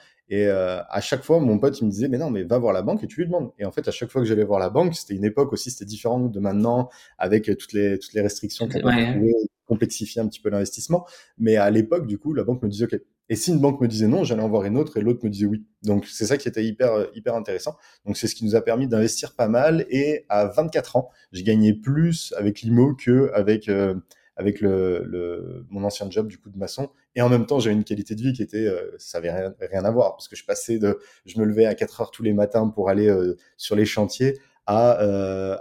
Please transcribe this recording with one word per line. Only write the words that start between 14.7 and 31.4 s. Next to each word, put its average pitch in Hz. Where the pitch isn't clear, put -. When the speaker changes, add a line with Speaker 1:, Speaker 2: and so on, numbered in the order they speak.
Speaker 1:
autre 156
et 107
l'autre 120
me 110
disait 101
oui. 107
Donc, 101
c'est -
ça 131
qui 143
était 110
hyper, 113
euh, 107
hyper 117
intéressant. 101
Donc, 101
c'est 117
ce -
qui 110
nous 107
a 113
permis 123
d'investir 113
pas 117
mal. 147
Et 143
à 104
vingt-quatre 156
ans, 127
j'ai 92
gagné 107
plus 156
avec 101
l'IMO 120
que 127
avec, 107
euh, 98
avec 101
le, 92
le, 87
mon 98
ancien 101
job, 107
du 107
coup, -
de 98
maçon. 131
Et 123
en 123
même 120
temps, 143
j'avais 110
une 104
qualité 104
de 107
vie 131
qui 127
était, 110
euh, 90
ça -
avait 85
rien, 95
rien 92
à 104
voir 113
parce -
que -
je -
passais 113
de, 101
je -
me 107